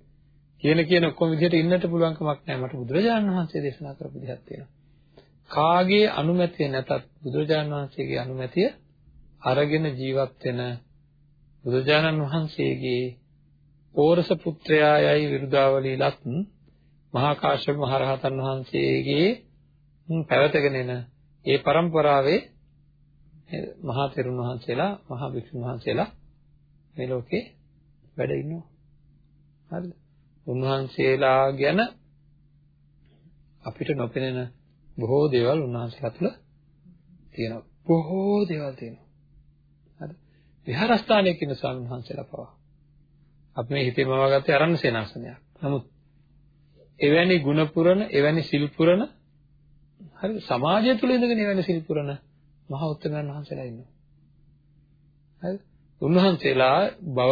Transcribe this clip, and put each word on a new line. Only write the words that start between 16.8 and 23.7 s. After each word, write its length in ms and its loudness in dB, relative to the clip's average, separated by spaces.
මහා 220 2
කාශ්‍යප 420 0
මහ 180 -2
රහතන් 420 -2
වහන්සේගේ, 920 0
හ්ම්, 160 -2
පැවතගෙන 520 2
එන 160 -4
ඒ 120 2
පරම්පරාවේ 800 2
නේද? 220 -10